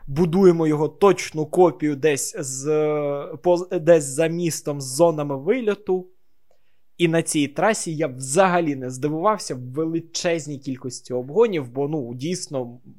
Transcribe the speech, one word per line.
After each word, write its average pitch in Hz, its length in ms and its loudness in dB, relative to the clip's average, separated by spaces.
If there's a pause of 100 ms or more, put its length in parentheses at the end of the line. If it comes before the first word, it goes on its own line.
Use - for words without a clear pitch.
будуємо 165 600 4
його 151 220 2
точну 180 560 0
копію 160 500 2
десь 139 440 0
з, 131 260 -8 (800)
по, 175 140 4 (140)
десь 170 340 4
за 139 220 -2
містом 160 540 -4
з 135 40 -10
зонами 147 520 0
вильоту. 196 680 -2 (880)
І 170 100 4
на 160 140 2
цій 151 260 0
трасі 175 480 -2
я 156 120 -2
взагалі 147 680 2
не 127 140 -6
здивувався 151 680 -2
в 127 40 -8
величезній 160 1000 -4
кількості 127 540 -10
обгонів, 151 580 0
бо, 139 160 -2
ну, 143 260 -6
дійсно, 127 680 -6 (200)